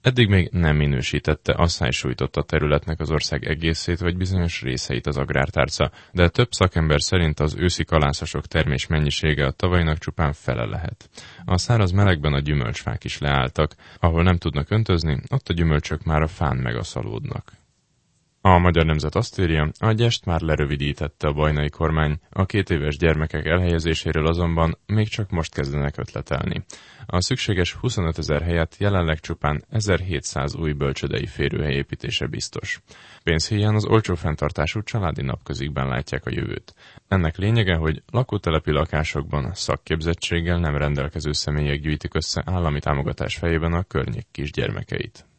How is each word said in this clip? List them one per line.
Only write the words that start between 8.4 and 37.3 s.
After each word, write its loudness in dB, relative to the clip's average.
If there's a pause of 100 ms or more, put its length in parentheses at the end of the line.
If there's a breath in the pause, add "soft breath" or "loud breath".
termés 0
mennyisége 2
a 0
tavalyinak 2
csupán -2
fele -4
lehet. -8 (360 loud breath)
A 2
száraz 2
melegben 4
a 2
gyümölcsfák -2
is -8
leálltak. 0 (240 loud breath)
Ahol 4
nem 4
tudnak -2
öntözni, 2
ott -4
a 0
gyümölcsök 2
már 2
a 2
fán -2
megaszalódnak. -6 (840)
A 8
Magyar 6
Nemzet 0
azt -2
írja, 2
a 2
gyest 0
már 0
lerövidítette -2
a 2
bajnai 2
kormány. 0 (100)
A 0
két -2
éves 0
gyermekek 0
elhelyezéséről 0
azonban 2
még 0
csak -6
most -4
kezdenek -2
ötletelni. -6 (400 loud breath)
A 0
szükséges 0
huszonötezer -2
helyett 0
jelenleg 0
csupán -4
ezerhétszáz -2
új -2
bölcsődei -2
férőhely -2
építése -4
biztos. -8 (420 loud breath)
Pénzhiány 2
az 2
olcsó 2
fenntartású -2
családi -4
napközikben -4
látják -4
a -4
jövőt. -6 (340 loud breath)
Ennek 0